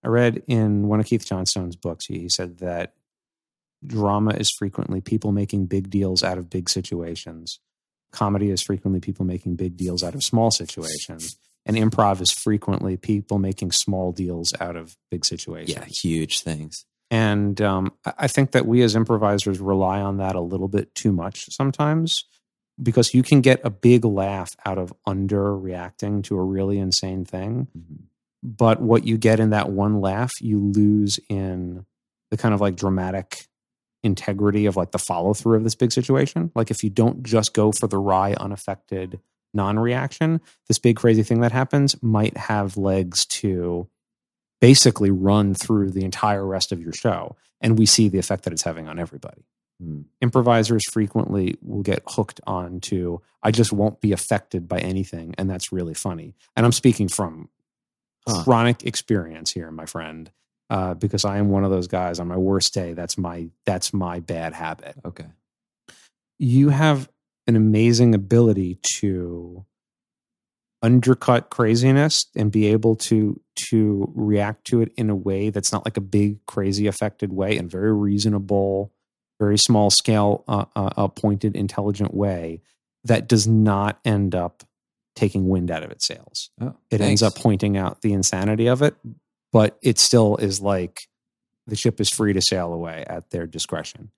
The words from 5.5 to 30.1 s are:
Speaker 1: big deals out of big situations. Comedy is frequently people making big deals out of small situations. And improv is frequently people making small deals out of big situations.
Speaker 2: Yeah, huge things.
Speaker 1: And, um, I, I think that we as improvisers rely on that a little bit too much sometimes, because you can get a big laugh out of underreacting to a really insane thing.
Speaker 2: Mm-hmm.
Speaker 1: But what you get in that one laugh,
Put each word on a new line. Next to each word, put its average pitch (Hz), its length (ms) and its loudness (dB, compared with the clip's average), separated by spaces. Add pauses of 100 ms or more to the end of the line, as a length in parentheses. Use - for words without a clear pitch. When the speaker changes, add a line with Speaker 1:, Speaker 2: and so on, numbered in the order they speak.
Speaker 1:
big 95 240 -4
deals 95 320 0
out 92 160 -2
of 87 120 -12
big 90 180 -6
situations. 85 880 -8 (540)
Comedy 101 380 0
is 92 120 -2
frequently 95 380 -2
people 95 240 -6
making 90 320 -4
big 87 200 -6
deals 90 280 -4
out 87 100 -8
of 139 80 -6
small 113 280 2
situations. 80 880 -8 (300)
And 107 100 0
improv 107 440 2
is 90 100 0
frequently 98 680 -2
people 101 420 -2
making 95 340 -4
small 92 400 -2
deals 85 480 -4
out 87 160 -8
of 82 200 -16 (140)
big - 140 -6
situations. 80 520 -6
Speaker 2:
Yeah, - 80 -12
huge - 560 -4
things. 78 460 -10 (240)
Speaker 1:
And, 104 500 0
um, 95 320 0 (140)
I, - 120 -6
I 135 100 0
think 135 240 0
that 123 140 2
we 120 160 4
as 110 140 4
improvisers 104 640 0
rely 95 420 0
on 98 180 -4
that 95 180 -2
a 90 40 -4
little 92 280 -4
bit 98 260 -4
too 107 180 0
much 90 380 -4
sometimes, 151 720 -2 (560)
because 117 340 4
you 131 80 6
can 139 180 6
get 127 240 6
a 123 60 -2
big 120 340 6
laugh 98 460 -2 (140)
out 95 140 -2
of 90 140 -6 (140)
underreacting 98 1160 -4
to 104 140 -4
a 92 40 0
really 98 360 -2
insane 95 460 -4
thing. 110 420 -6 (100)
Speaker 2:
Mm-hmm. 80 280 -20 (380)
Speaker 1:
But 113 380 2
what 117 240 2
you 113 140 0
get 110 220 4
in 110 100 2
that 104 180 0
one 101 320 0
laugh, 98 400 -2